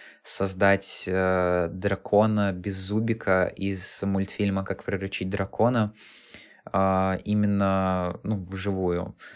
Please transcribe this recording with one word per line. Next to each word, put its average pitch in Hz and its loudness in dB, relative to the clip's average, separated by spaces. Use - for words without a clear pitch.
создать, 98 0
э, 90 2
дракона 101 2
Беззубика 95 0
из 95 -6
мультфильма 98 -2
«Как - -6
приручить 95 -4
дракона», 107 0
а, 95 2
именно, 95 2
ну, 98 -2
вживую. 92 -2